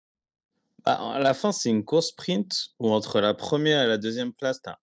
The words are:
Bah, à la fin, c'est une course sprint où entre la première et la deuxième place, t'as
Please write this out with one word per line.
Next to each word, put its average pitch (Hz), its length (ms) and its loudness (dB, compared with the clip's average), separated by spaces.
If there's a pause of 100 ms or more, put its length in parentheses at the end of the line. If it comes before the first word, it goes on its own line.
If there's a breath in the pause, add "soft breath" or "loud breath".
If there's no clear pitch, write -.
(840)
Bah, 127 80 2 (220)
à 135 40 -2
la 135 140 4
fin, 208 180 0
c'est - 180 -2
une 110 140 2
course 160 260 2
sprint - 580 -4 (120)
où 110 120 2
entre 107 280 0
la 104 140 2
première 151 500 0
et 117 40 2
la 110 100 2
deuxième 113 340 -4
place, 131 300 -6
t'as - 220 -14